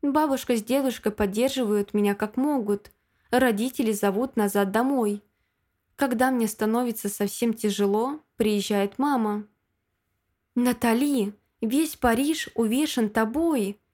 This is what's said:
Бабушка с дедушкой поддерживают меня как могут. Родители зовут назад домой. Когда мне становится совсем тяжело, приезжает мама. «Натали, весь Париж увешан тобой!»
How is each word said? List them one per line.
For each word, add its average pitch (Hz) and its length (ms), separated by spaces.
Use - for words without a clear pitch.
Бабушка 277 540
с 214 60
дедушкой 254 500
поддерживают 208 800
меня 202 200
как 214 220
могут. 254 560
Родители 240 640
зовут 202 440
назад 202 340
домой. 233 520
Когда 254 340
мне 240 160
становится 220 640
совсем 202 460
тяжело, 214 680
приезжает 202 640
мама. 220 500
«Натали, 240 800
весь 269 360
Париж 269 580
увешан 233 560
тобой!» 220 720